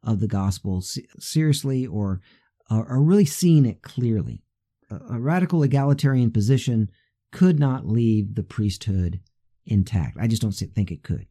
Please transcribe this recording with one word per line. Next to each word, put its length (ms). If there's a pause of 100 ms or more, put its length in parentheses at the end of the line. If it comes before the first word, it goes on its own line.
of 160
the 80
gospel 540
se-, 260 (120)
seriously 680
or, 340 (480)
uh, 180
are 140
really 240
seeing 400
it 160
clearly. 640 (460)
A, 60
a 240
radical 440
egalitarian 680
position 580 (420)
could 280
not 280
leave 480
the 80
priesthood 800 (440)
intact. 540
I 80
just 140
don't 100
see, 140
think 260
it 120
could. 280